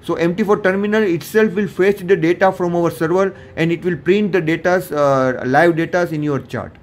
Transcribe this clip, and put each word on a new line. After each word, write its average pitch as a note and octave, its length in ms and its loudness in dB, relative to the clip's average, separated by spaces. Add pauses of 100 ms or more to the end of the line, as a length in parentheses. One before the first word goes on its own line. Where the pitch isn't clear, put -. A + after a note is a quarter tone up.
So E3+ 140 -4
M E3+ 200 -2
T G#3+ 80 -2
four G#3 180 2
terminal G#3 420 0
itself G#3 500 0
will G3 160 -2
fetch G3 300 0
the F#3 180 0
data F3 340 2
from F3 240 -2
our E3+ 160 0
server, F#3 420 0 (220)
and E3 160 0
it E3 140 -4
will F3+ 100 0
print F#3+ 380 0
the F#3 80 2
datas, F3 500 -2
uh, C3+ 540 2
live D#3+ 300 4
datas E3 360 -2
in D#3 100 -4
your D3 180 -2
chart. F#2+ 440 -10